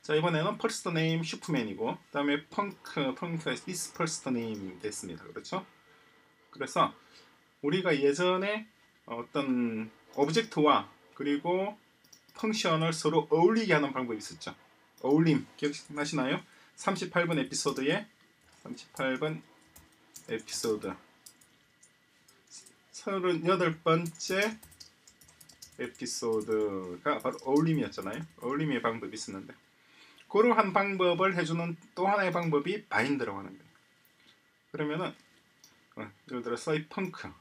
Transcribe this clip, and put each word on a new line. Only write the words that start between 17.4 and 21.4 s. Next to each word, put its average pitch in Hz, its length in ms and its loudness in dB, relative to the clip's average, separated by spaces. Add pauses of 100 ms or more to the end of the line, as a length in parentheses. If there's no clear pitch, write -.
삼십팔 131 560 -4
번 156 240 -4 (840)
에피소드 110 640 -4 (2000)